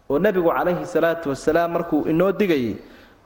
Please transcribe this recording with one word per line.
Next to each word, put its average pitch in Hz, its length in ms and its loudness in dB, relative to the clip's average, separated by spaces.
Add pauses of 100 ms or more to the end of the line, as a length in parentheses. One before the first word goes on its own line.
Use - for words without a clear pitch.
Oo 139 100 0
Nebigu 185 320 2
calayhi 156 340 -2
salaatu 160 440 -2
wasalaam 165 420 0
markuu 170 380 -2
inoo 175 220 2
digayay, 151 440 0 (500)